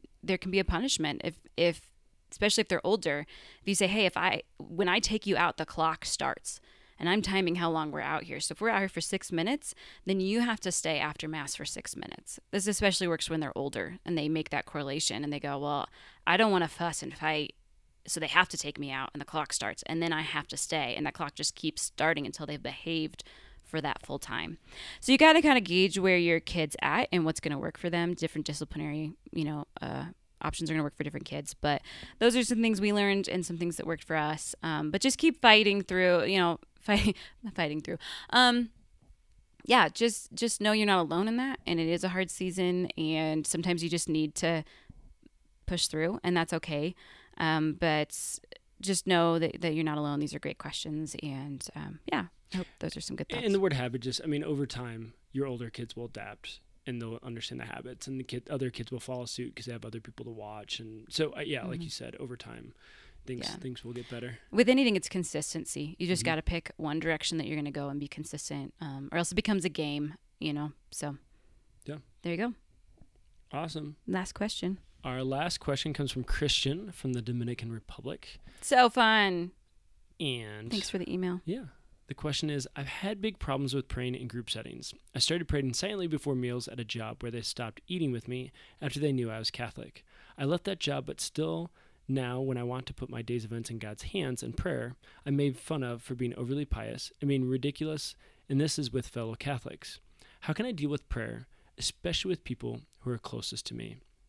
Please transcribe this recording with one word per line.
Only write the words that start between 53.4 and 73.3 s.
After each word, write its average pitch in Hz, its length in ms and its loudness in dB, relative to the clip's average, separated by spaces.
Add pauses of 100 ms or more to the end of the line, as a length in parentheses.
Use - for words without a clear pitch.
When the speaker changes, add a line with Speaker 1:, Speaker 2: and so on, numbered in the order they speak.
Speaker 2:
And 202 100 4
the 196 60 6
word 185 140 6
habit 123 280 0
just, 127 220 -2
I - 40 -4
mean, 147 160 0
over 143 240 0
time, 117 460 -8 (180)
your 135 160 0
older 120 240 -6
kids 120 240 -8
will 120 100 -8
adapt, 107 540 -12 (260)
and 120 160 -4
they'll 113 220 -6
understand 123 360 -8
the 120 60 -6
habits, - 420 -10
and 135 120 -6
the 131 40 -6
kid, 127 260 -8
other 131 200 -2
kids - 220 -10
will 123 80 -6
follow 123 260 -6
suit 123 300 -8
'cause 123 100 -12
they 123 80 -8
have 117 120 -10
other 113 140 -10
people - 260 -16
to 120 60 -10
watch. 107 480 -10
And 110 320 -14
so, 156 240 0
uh, - 60 -8
yeah, 143 220 -2
like 175 120 -6
Speaker 1:
Mm-hmm. 170 60 -6
Speaker 2:
you 165 80 -8
said, - 280 -10
over 123 200 -10
time, 117 360 -16 (520)
things, 123 240 -6
Speaker 1:
Yeah. - 60 -8
Speaker 2:
things 127 280 -10
will 120 100 -10
get 120 140 -10
better. 120 300 -8 (140)
Speaker 1:
With 220 180 8
anything, 254 260 6
it's - 140 0
consistency. 156 880 -4
You 180 80 -4
just 175 160 2
Speaker 2:
Mm-hmm. - 60 0
Speaker 1:
gotta 160 160 0
pick - 340 -2
one 156 220 -2
direction 160 400 -2
that 131 80 -4
you're 156 100 -4
gonna 147 140 -4
go 143 180 -6
and 143 100 -4
be 143 80 -6
consistent, 147 720 -8
um, 139 320 -8
or 160 60 0
else 170 140 0
it 180 40 -2
becomes 196 300 2
a 180 40 2
game, 147 440 -2 (260)
you 156 140 -2
know? 147 200 -4 (180)
So, 143 260 -6 (680)
Speaker 2:
Yeah. 147 120 -10 (240)
Speaker 1:
there 170 120 -2
you 165 40 -2
go. 226 160 0 (1000)